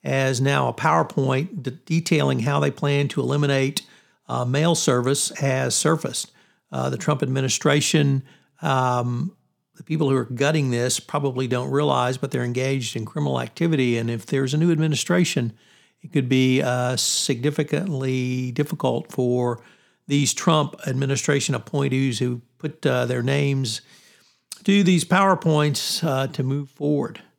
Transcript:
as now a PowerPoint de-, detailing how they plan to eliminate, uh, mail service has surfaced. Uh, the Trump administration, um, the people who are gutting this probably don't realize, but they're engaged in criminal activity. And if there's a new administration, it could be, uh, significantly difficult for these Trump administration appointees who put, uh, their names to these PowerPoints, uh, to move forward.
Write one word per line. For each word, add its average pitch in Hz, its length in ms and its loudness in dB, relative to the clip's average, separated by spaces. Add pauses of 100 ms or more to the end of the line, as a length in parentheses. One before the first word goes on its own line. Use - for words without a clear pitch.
as 135 380 0
now 135 260 2
a 117 60 -4
PowerPoint 156 880 0
de-, 127 80 -6
detailing 143 680 0
how 143 200 0
they 143 100 2
plan 143 380 0
to 139 140 -4
eliminate, 139 640 0 (420)
uh, 123 160 -2
mail 151 300 2
service 131 640 2
has 131 360 0
surfaced. 151 560 -2 (400)
Uh, 131 200 -4
the 127 80 -4
Trump 143 240 -2
administration, 139 1000 2 (380)
um, 127 720 0 (420)
the - 60 -20
people 156 280 0
who 135 60 4
are 120 100 0
gutting 139 440 0
this 120 300 0
probably 135 480 -4
don't 127 220 -2
realize, 131 480 0
but 135 140 -6
they're 123 120 -2
engaged 127 520 -2
in 110 100 -6
criminal 139 340 -2
activity. 131 560 0
And 117 140 -2
if 113 160 -6
there's 135 260 0
a 151 60 0
new 170 120 4
administration, 156 840 0 (480)
it - 100 -18
could 131 160 0
be, 131 340 4
uh, 123 320 0
significantly 131 1600 -2
difficult 135 580 -2
for 123 500 0 (460)
these 143 280 0
Trump 156 420 0 (100)
administration 139 680 0
appointees 135 680 -2
who 123 220 -2 (160)
put, - 280 -6
uh, 127 200 2
their 123 180 -2
names 135 560 -2 (840)
to 202 220 4
these 175 200 4
PowerPoints, 165 1000 2
uh, 135 220 0
to 131 160 -4
move 139 260 -4
forward. 147 520 -2 (160)